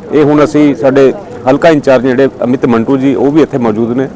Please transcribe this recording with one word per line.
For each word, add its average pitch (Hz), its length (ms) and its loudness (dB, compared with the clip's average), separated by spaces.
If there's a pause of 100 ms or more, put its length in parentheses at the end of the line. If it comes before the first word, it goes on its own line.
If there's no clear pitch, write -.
(120)
ਇਹ 147 120 2
ਹੁਣ 147 200 2
ਅਸੀਂ, 147 320 2
ਸਾਡੇ 135 380 2 (360)
ਹਲਕਾ 143 200 2
ਇੰਚਾਰਜ 131 380 2
ਜਿਹੜੇ 131 220 2 (140)
ਅਮਿਤ 131 220 -2
ਮੰਟੂ 117 320 0
ਜੀ, 131 180 0
ਉਹ 123 160 0
ਵੀ 156 100 2
ਇੱਥੇ 135 160 0
ਮੌਜੂਦ 117 400 -2
ਨੇ 135 180 -2